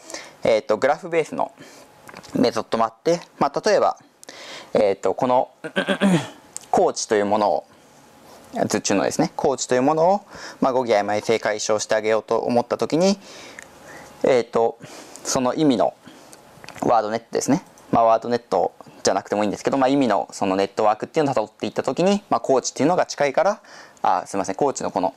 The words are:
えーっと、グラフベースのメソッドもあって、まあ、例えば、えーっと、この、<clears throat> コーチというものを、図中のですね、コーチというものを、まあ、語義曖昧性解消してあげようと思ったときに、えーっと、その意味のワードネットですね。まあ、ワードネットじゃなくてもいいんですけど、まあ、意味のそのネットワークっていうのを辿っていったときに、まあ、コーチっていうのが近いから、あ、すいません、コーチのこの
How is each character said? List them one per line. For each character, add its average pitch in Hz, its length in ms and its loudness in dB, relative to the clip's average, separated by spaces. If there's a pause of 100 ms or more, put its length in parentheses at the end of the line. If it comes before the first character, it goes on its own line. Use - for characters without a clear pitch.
(440)
え 113 140 4
ー 107 40 0
っ - 40 -10
と、 107 120 0
グ 131 100 0
ラ 151 100 2
フ 170 120 -12
ベ 160 120 0
ー 147 40 0
ス - 100 -12
の - 160 -4 (840)
メ 117 160 2
ソ 110 100 -4
ッ - 80 -6
ド 117 80 -4
も 113 80 2
あ - 20 0
っ - 140 -8
て、 165 200 0 (180)
ま 143 140 0
あ、 160 100 -4
例 208 120 4
え 143 40 4
ば、 104 180 2 (760)
え 101 180 4
ー - 40 2
っ - 20 -
と、 - 160 -2
こ 131 140 -2
の、 127 240 2 (120)
<clears throat> 180 1080 -2
コ 185 160 2
ー 127 60 0
チ - 140 -8
と 113 80 2
い 101 60 4
う 101 40 2
も 101 120 0
の 104 140 2
を、 71 140 -4 (1000)
図 104 140 -4
中 - 140 -2
の 85 80 0
で 58 80 -2
す - 100 -4
ね、 160 140 -2
コ 151 160 -2
ー 123 60 -2
チ - 120 -6
と 127 60 2
い - 20 4
う 123 60 2
も 147 100 2
の 160 160 2
を、 202 120 0 (380)
ま 135 100 0
あ、 127 40 -2
語 127 120 0
義 110 120 2
曖 101 60 2
昧 104 180 -2
性 110 180 0
解 107 200 -2
消 107 200 0
し - 60 -8
て 113 100 0
あ 107 60 0
げ 107 80 -2
よ 110 100 2
う 107 40 -8
と 113 160 0
思 120 220 0
っ - 60 -4
た 107 100 -2
と 113 100 -2
き 143 100 -2
に、 196 220 2 (1040)
え 123 180 4
ー 113 40 -2
っ - 40 -20
と、 117 300 0 (440)
そ - 160 -2
の 123 140 -2
意 156 120 0
味 131 120 2
の 85 160 0 (920)
ワ 117 140 4
ー - 20 0
ド 107 80 -2
ネ 110 80 -4
ッ - 20 -4
ト - 120 -20
で - 100 -2
す - 100 0
ね。 160 120 0 (280)
ま 113 100 2
あ、 - 20 4
ワ 113 160 6
ー - 20 -18
ド 117 80 -8
ネ 120 80 0
ッ - 20 0
ト 90 340 0 (300)
じ 113 80 2
ゃ - 20 2
な 98 100 -2
く - 60 -10
て 107 60 -2
も 104 80 2
い - 20 0
い - 20 0
ん 95 40 -2
で 92 60 -6
す - 60 -12
け 123 80 0
ど、 135 60 0
ま 135 80 2
あ、 - 20 4
意 139 80 2
味 139 120 2
の 101 240 0
そ - 140 -4
の 95 100 0
ネ 98 100 2
ッ - 20 -2
ト - 160 -2
ワ 107 100 4
ー - 40 -4
ク - 80 -10
っ - 40 -10
て - 100 -4
い 156 40 4
う - 20 0
の 139 60 0
を 127 40 0
辿 107 100 0
っ - 60 -14
て - 140 -10
い 107 40 -4
っ - 40 -14
た 107 100 -4
と 131 120 -2
き 165 80 0
に、 202 260 2
ま 120 80 0
あ、 - 20 0
コ - 160 0
ー 120 60 2
チ - 100 -6
っ - 20 -12
て 123 100 -2
い - 20 4
う 156 40 4
の 180 60 2
が 139 100 0
近 - 220 -2
い 127 60 -2
か 156 100 2
ら、 202 180 0 (400)
あ、 87 240 0
す - 100 -10
い - 20 -4
ま 92 80 -2
せ 98 80 -4
ん、 - 20 -10
コ 147 120 0
ー 127 60 0
チ - 100 -8
の 92 80 -4
こ 196 100 -2
の - 160 -2